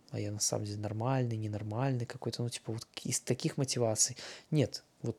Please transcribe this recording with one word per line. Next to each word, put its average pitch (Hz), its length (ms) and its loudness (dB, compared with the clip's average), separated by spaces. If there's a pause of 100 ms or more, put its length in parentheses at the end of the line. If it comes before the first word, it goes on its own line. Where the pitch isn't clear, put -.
(120)
а 110 80 -4
я 104 120 -2
на 107 80 -4
самом 107 260 2
деле 104 140 -6
нормальный, 113 580 0
ненормальный 110 680 0
какой-то, - 380 -4
ну, 120 60 0
типа - 240 -6
вот 113 140 -6 (160)
из - 180 0
таких - 360 0
мотиваций. 120 600 2 (340)
Нет, 143 320 4 (200)
вот, 117 160 0